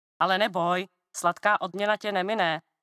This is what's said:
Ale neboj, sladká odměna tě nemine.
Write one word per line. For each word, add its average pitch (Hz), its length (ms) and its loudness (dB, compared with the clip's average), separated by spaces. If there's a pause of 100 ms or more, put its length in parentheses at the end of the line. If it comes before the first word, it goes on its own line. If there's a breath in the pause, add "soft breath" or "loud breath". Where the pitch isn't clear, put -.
(180)
Ale 185 200 2
neboj, 185 480 0 (300)
sladká 185 440 0
odměna 202 360 -2
tě 208 160 -4
nemine. 185 480 0 (220)